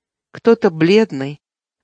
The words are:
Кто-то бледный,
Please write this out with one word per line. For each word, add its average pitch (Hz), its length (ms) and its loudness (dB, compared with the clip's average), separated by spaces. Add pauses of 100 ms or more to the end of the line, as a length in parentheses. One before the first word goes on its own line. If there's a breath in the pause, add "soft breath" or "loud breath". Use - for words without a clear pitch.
(300)
Кто-то 226 400 0
бледный, 160 720 -2 (440)